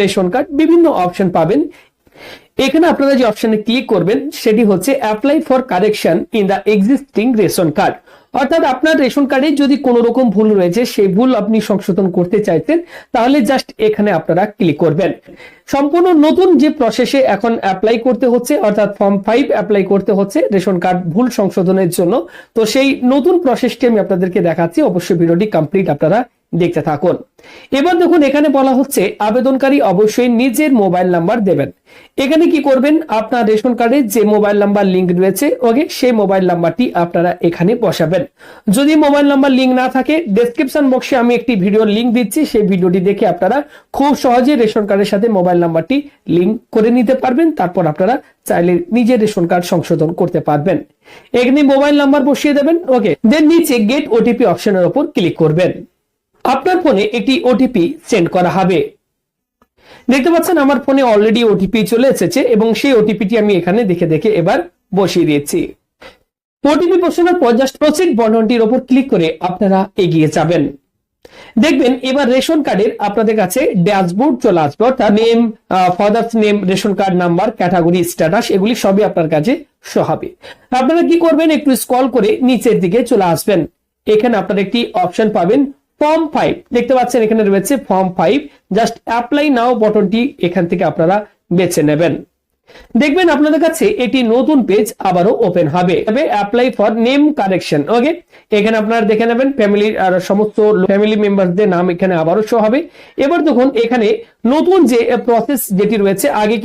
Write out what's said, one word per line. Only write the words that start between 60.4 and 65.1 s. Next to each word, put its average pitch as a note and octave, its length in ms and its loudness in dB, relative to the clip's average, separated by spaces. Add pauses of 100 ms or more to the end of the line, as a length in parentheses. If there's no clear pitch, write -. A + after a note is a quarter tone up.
আমার C#4 200 0
ফোনে C4+ 160 2 (100)
already G#3+ 300 2 (100)
ওটিপি F#3+ 280 -2 (120)
চলে A#3 220 2
এসেছে G3 260 -2 (160)
এবং A3 120 2 (120)
সেই C#4 200 0
ওটিপিটি G#3+ 420 -2
আমি G#3 180 2
এখানে F3+ 200 -2 (120)
দেখে F3 220 -2
দেখে D#3 160 0 (120)
এবার G#3 180 0 (380)
বসিয়ে F3+ 320 0